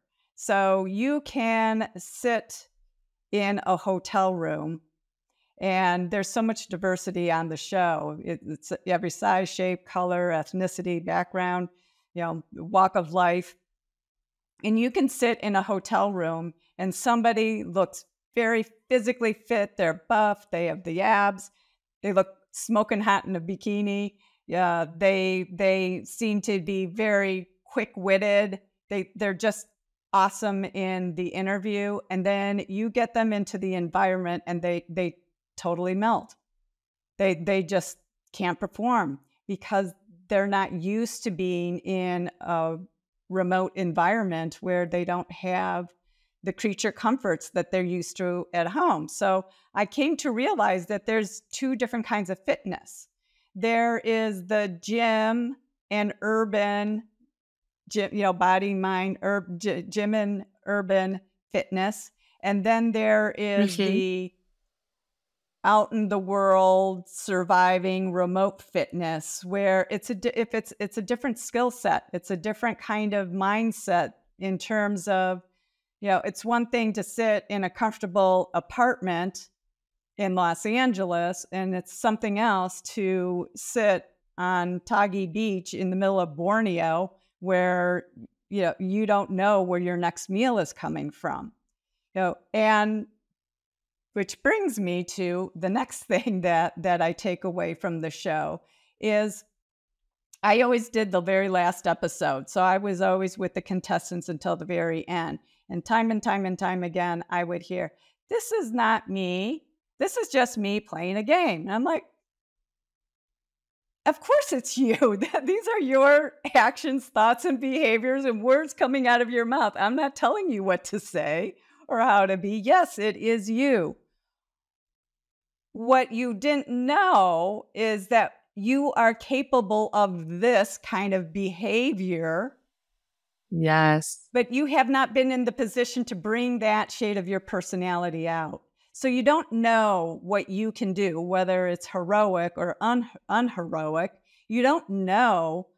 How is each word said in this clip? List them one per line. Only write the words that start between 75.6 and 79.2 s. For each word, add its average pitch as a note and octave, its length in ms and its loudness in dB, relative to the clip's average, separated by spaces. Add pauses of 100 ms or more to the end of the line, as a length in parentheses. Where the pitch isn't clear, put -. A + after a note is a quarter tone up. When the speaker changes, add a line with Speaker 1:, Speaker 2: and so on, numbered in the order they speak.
Speaker 1:
you G3+ 80 -6
know, F#3+ 140 4
it's - 220 -8
one A#3 220 0
thing A#3 280 0
to G#3 80 -4
sit G#3+ 460 0
in G3 160 -4
a G3 60 -2
comfortable F#3+ 800 2
apartment F#3 960 -2 (720)